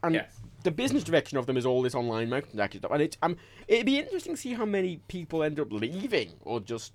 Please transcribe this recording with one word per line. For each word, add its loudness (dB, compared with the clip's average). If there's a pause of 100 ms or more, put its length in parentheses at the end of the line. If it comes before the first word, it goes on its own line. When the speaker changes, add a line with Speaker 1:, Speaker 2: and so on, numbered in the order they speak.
Speaker 1:
And 4
Speaker 2:
Yes. -2 (300)
Speaker 1:
the 4
business 2
direction 2
of 0
them 2
is 2
all 4
this 2
online 0
microtransaction -2
stuff. -4
And 4
it, 0
um, 0 (320)
it'd 4
be 4
interesting -6
to -10
see -6
how -2
many 0 (100)
people -2
end -2
up -2
leaving, -2 (100)
or -4
just -6